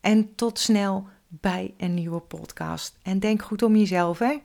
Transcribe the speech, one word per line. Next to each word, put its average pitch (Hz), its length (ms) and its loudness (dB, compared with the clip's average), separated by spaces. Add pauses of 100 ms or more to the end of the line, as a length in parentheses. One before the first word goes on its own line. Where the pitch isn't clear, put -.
En 214 340 2
tot 233 240 -2
snel 196 480 0 (240)
bij 185 460 -4
een 175 160 -4
nieuwe 170 260 -4
podcast. 160 840 -10
En 190 160 -2
denk 214 220 0
goed 214 220 -4
om 214 120 4
jezelf, 180 440 2
hè. 269 260 0